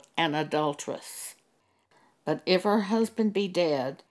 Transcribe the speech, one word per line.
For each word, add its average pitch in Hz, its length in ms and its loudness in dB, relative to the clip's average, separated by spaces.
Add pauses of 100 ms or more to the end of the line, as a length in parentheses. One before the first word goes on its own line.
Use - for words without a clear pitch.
(160)
an 160 180 2
adulteress. 151 1000 -4 (880)
But 151 220 -2
if 180 180 2
her 214 200 4
husband 220 500 0
be 196 160 0
dead, 151 600 0